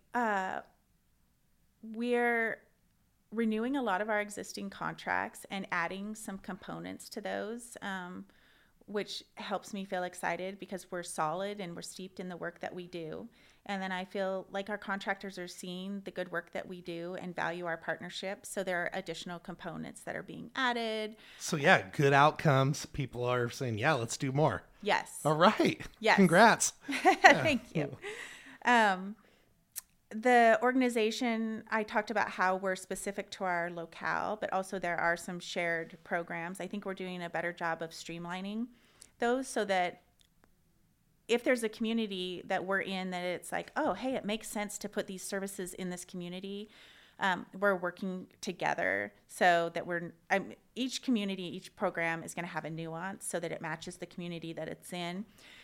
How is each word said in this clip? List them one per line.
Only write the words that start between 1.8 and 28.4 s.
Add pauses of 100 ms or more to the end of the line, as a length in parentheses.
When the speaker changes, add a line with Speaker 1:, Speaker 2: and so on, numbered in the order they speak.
Speaker 1:
we're (760)
renewing
a
lot
of
our
existing
contracts
and
adding
some
components
to
those,
um, (640)
which (140)
helps
me
feel
excited
because
we're
solid
and
we're
steeped
in
the
work
that
we
do. (420)
And
then
I
feel
like
our
contractors
are
seeing
the
good
work
that
we
do
and
value
our
partnership.
So
there
are
additional
components
that
are
being
added. (240)
Speaker 2:
So
yeah, (100)
good
outcomes.
People
are
saying,
"Yeah,
let's
do
more." (180)
Speaker 1:
Yes.
Speaker 2:
All
right. (200)
Speaker 1:
Yes.
Speaker 2:
Congrats. (160)
Speaker 1:
<laughs>
Speaker 2:
Yeah.
Speaker 1:
Thank
you. (680)